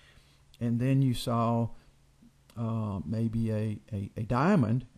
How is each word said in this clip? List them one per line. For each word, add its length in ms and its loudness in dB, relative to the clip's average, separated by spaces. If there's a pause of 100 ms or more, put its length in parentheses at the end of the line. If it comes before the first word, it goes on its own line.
(600)
And 180 0
then 220 4
you 120 4
saw, 560 0 (840)
uh, 500 -4
maybe 460 -2
a, 280 -2 (120)
a, 240 -6
a 80 -6
diamond, 600 2 (120)